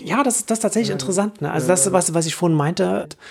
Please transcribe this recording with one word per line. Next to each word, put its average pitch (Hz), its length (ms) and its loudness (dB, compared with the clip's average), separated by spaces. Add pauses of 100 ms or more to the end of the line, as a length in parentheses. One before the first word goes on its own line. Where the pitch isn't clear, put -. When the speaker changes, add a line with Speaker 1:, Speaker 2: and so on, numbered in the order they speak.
Speaker 1:
ja, 220 180 0
das, 240 220 0
das 220 140 -2
ist - 20 -8
tatsächlich 220 280 0
Speaker 2:
ja. 196 40 -2
Speaker 1:
interessant, 202 480 -2
ne? 147 100 -4
Also 160 160 0
Speaker 2:
Ja. 180 60 4
Speaker 1:
das, 185 180 2
was, 175 220 2
was 165 140 0
ich 147 80 -4
vorhin 165 220 2
meinte, 180 520 0 (220)